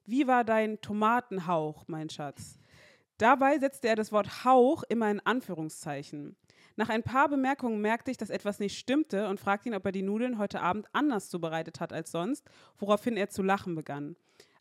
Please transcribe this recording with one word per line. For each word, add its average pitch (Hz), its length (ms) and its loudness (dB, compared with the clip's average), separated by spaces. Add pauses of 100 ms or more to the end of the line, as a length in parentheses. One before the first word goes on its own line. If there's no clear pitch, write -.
„Wie 254 220 0
war 247 180 4
dein 220 380 0
Tomatenhauch, 190 1040 0
mein 156 220 -8
Schatz?“ - 480 -12 (580)
Dabei 269 420 6
setzte 262 300 -2
er 220 80 4
das 214 160 -2
Wort 202 320 0
Hauch 254 440 6
immer 220 220 2
in 208 100 0
Anführungszeichen. 156 1160 -6 (400)
Nach 220 120 0
ein 226 140 0
paar 262 260 4
Bemerkungen 262 520 0
merkte 226 300 0
ich, 247 60 -4
dass 220 140 -8
etwas 202 280 -4
nicht 202 200 -4
stimmte 226 500 0
und 196 100 -4
fragte 202 300 -2
ihn, 233 60 -2
ob 190 120 -4
er 190 60 -2
die 190 100 -4
Nudeln 220 360 -2
heute 202 220 -4
Abend 185 320 -2
anders 294 360 0
zubereitet 165 520 -6
hat 170 120 -6
als 156 180 -8
sonst, 190 380 -4 (300)
woraufhin 208 380 0
er 196 120 0
zu - 140 -4
lachen 190 320 0
begann. 147 420 -8 (440)